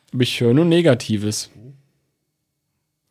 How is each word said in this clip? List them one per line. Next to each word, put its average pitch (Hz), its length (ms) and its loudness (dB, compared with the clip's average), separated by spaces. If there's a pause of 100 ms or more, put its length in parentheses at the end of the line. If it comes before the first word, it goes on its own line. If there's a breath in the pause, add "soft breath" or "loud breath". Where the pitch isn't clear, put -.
(140)
Aber 127 100 -2
ich - 160 -4
höre 120 140 2
nur 156 120 4
Negatives. 123 840 0 (1600)